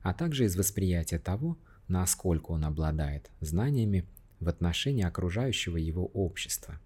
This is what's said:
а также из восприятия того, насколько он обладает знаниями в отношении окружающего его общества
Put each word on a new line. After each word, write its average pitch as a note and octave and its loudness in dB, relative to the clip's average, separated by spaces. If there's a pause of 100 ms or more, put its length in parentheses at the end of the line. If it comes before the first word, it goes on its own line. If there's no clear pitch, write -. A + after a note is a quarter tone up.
а G2 0
также C#3 2
из F2+ 2
восприятия F2+ 2
того, C#3 -2 (300)
насколько F2+ 0
он D#2 0
обладает D2+ -2
знаниями A2 2 (360)
в E2+ -2
отношении F2+ 0
окружающего F2+ -2
его E2 0
общества - -6